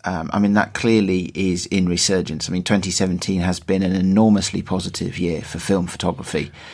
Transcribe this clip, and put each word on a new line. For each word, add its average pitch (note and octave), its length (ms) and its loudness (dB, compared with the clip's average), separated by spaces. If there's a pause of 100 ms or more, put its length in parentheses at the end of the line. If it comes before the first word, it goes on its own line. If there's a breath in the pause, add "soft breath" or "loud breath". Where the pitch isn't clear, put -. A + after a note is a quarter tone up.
um, E2+ 280 -4
I G2+ 60 0
mean, G2+ 140 4
that G#2 220 2
clearly G2 600 2
is F#2 320 -2
in F#2 220 2
resurgence. F2 600 0
I F2 40 -4
mean, F2+ 100 -2
twenty F#2+ 300 0
seventeen F#2 480 0
has F2 180 0
been F#2+ 240 0
an F#2 140 2
enormously F#2+ 640 4
positive F#2 560 -6
year E2+ 240 -2
for - 160 -10
film F2+ 300 0
photography. - 640 -4 (220 loud breath)